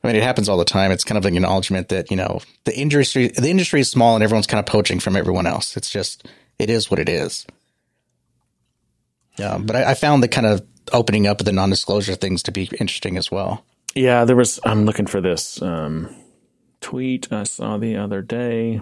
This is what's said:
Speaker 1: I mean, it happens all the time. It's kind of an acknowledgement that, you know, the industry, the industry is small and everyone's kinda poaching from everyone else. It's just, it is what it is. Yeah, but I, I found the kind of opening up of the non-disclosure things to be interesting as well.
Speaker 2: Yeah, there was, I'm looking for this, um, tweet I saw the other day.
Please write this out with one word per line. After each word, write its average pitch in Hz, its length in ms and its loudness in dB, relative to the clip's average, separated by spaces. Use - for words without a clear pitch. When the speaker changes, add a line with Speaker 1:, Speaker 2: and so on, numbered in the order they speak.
Speaker 1:
I 127 60 -2
mean, 117 80 2
it 107 80 4
happens 117 240 0
all 98 100 2
the 85 60 4
time. 95 280 2
It's 92 120 0
kind 107 140 -2
of 95 80 0
an 90 100 2
acknowledgement 92 540 0
that, 92 200 -4
you 98 60 -2
know, 92 240 -4
the - 120 -2
industry, 139 520 2
the 127 220 0
industry 175 320 2
is - 100 0
small 117 240 6
and 110 80 4
everyone's 110 240 2
kinda 107 160 0
poaching 98 360 0
from 95 160 -2
everyone 90 300 0
else. - 300 -4
It's - 140 -8
just, - 360 -8
it 107 120 -2
is 113 200 0
what 87 100 0
it 78 100 0
is. - 360 -4
Yeah, 101 200 -6
but 107 180 -4
I, 131 160 2
I - 20 4
found 147 300 4
the 123 40 2
kind 117 200 2
of 101 180 2
opening 107 360 2
up 104 120 0
of 98 60 -2
the 104 60 2
non-disclosure 95 640 0
things 92 280 -4
to - 80 -6
be 95 180 -4
interesting 95 380 -4
as - 140 -4
well. 95 340 -4
Speaker 2:
Yeah, 123 300 6
there 123 100 6
was, 120 300 2
I'm 107 200 4
looking 107 200 0
for 95 160 -4
this, 87 400 -4
um, 80 520 -6
tweet 127 500 -6
I 104 120 -4
saw 107 340 -6
the 110 200 -4
other 101 240 -6
day. 117 600 -4